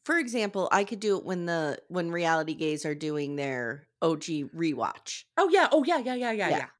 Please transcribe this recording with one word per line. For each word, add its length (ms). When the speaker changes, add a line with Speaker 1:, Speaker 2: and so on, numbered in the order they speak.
Speaker 1:
for 140
example, 540
I 100
could 160
do 200
it 60
when 220
the, 400
when 240
Reality 440
Gays 300
are 120
doing 400
their 500
O 140
G 300
rewatch. 760
Speaker 2:
Oh, 140
yeah. 200
Oh, 140
yeah, 140
yeah, 180
yeah, 160
yeah, 160
Speaker 1:
Yeah. 100
Speaker 2:
yeah. 80